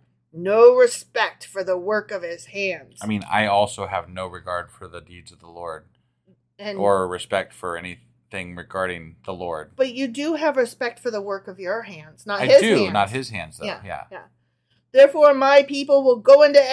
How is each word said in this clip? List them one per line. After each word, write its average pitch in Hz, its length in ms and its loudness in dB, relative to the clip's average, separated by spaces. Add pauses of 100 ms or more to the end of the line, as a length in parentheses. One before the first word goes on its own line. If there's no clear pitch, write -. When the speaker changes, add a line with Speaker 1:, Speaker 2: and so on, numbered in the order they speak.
(320)
Speaker 1:
no 208 420 4
respect 233 720 -2
for 190 160 -10
the 180 140 -4
work 208 340 -6
of 190 120 -10
his 170 240 -14
hands. 190 560 -10
Speaker 2:
I 104 40 -10
mean, 107 240 -4
I 107 160 -2
also 101 400 -2
have 90 220 -8
no 92 180 -12
regard 87 440 -12
for - 180 -20
the 85 140 -18
deeds 87 280 -20
of 80 100 -20
the 85 100 -20
Lord 85 340 -16 (720)
Speaker 1:
And 202 200 -12
Speaker 2:
or 98 280 0
respect 90 460 -8
for 87 240 -12
anything 87 800 -16
regarding 87 600 -10 (100)
the 98 80 -10
Lord. 85 420 -12
Speaker 1:
But 262 160 -4
you 262 160 -6
do 285 260 -8
have 294 220 -4
respect 240 420 -6
for 240 120 -10
the 208 100 -8
work 196 280 -12
of 190 120 -18
your 196 220 -8
hands, 160 440 -20
not 202 140 -6
Speaker 2:
I 131 60 -2
Speaker 1:
his - 160 8
Speaker 2:
do, 202 220 2
Speaker 1:
hands. - 100 -4
Speaker 2:
not 101 160 0
his 127 180 -8
hands, 85 300 -12
though. - 80 -14
Speaker 1:
Yeah, 180 180 -12
Speaker 2:
Yeah. 85 260 -12
Speaker 1:
yeah. - 120 -18 (680)
Therefore, 285 440 8
my 277 300 4
people 277 380 0
will 254 140 4
go 269 260 8
into 285 200 6 (100)